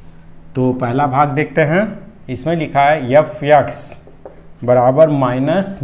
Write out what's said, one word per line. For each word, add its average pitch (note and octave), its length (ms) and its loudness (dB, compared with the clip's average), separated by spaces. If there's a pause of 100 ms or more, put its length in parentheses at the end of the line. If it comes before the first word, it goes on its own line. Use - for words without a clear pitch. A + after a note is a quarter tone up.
(540)
तो B2+ 200 0
पहला C3 340 -2
भाग C#3 220 2
देखते D3 320 -2
हैं, F#3 360 -2 (300)
इसमें C3 280 -6
लिखा C#3 260 -2
है C#3+ 300 0
F D3 320 2
X C#3+ 360 2 (840)
बराबर B2+ 460 4
माइनस C#3 720 -2